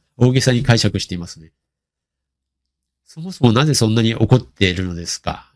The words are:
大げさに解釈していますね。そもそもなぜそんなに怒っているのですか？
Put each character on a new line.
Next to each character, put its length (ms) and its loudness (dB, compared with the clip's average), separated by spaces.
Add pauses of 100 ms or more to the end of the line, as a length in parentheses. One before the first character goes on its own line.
(160)
大 160 4
げ 80 0
さ 120 0
に 100 0
解 160 2
釈 200 -2
し 80 -8
て 80 -12
い 40 -8
ま 80 -12
す 140 -20
ね。 120 -20 (1500)
そ 160 -20
も 100 -12
そ 140 -2
も 80 6
な 140 2
ぜ 80 0
そ 140 0
ん 60 0
な 60 2
に 140 0
怒 220 2
っ 40 -2
て 300 -2
い 40 -2
る 100 -4
の 100 -6
で 100 -10
す 160 -12
か？ 360 -12